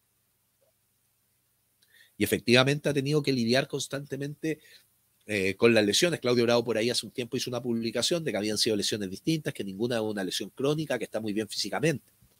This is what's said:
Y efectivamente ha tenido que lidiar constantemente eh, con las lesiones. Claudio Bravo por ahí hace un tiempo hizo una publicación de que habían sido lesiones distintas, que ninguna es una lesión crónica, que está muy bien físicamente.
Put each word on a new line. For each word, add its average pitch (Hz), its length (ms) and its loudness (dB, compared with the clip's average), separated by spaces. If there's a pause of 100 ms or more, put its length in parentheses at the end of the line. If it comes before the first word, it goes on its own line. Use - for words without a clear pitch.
(2250)
Y 104 60 2
efectivamente 127 680 4
ha 143 40 0
tenido 143 280 0
que 139 120 0
lidiar 123 340 2
constantemente 143 920 -6 (720)
eh, 98 240 0
con 117 200 4
las 107 100 6
lesiones. 123 340 2
Claudio 123 240 2
Bravo 120 200 4
por 113 120 -2
ahí 110 140 0
hace 117 160 -2
un 101 60 -14
tiempo 120 260 -6
hizo 123 140 -4
una 120 100 -4
publicación 120 600 -2
de 143 80 -4
que 104 60 0
habían 107 200 0
sido 110 180 2
lesiones 101 360 -2
distintas, 151 420 -2
que 117 100 -8
ninguna 107 340 -2
es 110 40 0
una 107 220 -2
lesión 95 260 -6
crónica, 147 480 -2
que 107 60 -6
está - 160 -4
muy 107 140 -4
bien 107 140 -2
físicamente. 107 640 -2 (280)